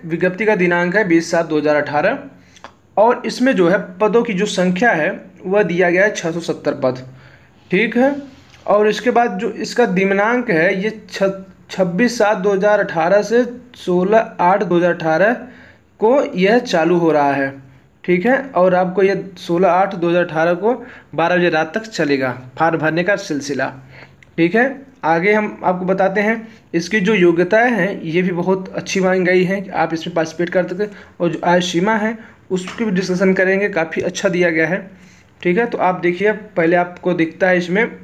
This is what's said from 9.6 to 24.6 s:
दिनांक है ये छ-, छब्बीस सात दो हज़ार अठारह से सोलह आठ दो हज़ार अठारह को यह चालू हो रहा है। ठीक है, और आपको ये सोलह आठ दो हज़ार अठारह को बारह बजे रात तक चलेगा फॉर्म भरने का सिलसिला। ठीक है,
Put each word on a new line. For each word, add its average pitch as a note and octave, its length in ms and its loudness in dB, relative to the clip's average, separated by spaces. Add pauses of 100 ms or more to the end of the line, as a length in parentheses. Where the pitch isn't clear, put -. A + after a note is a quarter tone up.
दिनांक G3+ 600 0
है F#3 320 0
ये G#3+ 80 -2 (200)
छ-, G3 200 0 (400)
छब्बीस F#3+ 480 0
सात G#3 200 2
दो G3 140 0
हज़ार G#3 280 2
अठारह F3+ 420 2
से A3+ 220 2 (320)
सोलह G3 680 0
आठ F#3+ 200 4
दो F3 140 0
हज़ार F3 180 2
अठारह E3+ 380 2 (680)
को B3 220 4 (140)
यह G3 240 4
चालू F3 360 0
हो E3 160 2
रहा C#3+ 200 2
है। C3+ 220 -4 (500)
ठीक F3+ 220 0
है, C4 180 2
और F3+ 320 2
आपको F3+ 260 0
ये F#3+ 200 2 (160)
सोलह F3 320 0
आठ F#3+ 240 2
दो E3+ 160 -2
हज़ार F3 140 2
अठारह E3+ 320 0
को G#3 180 -2 (400)
बारह E3+ 220 0
बजे F3 140 2
रात D#3+ 240 0
तक A3 140 -6
चलेगा C3+ 480 -2 (220)
फॉर्म E3 200 2
भरने D#3+ 260 0
का G3+ 140 0
सिलसिला। C3+ 540 -6 (680)
ठीक E3+ 160 2
है, C4+ 300 0 (220)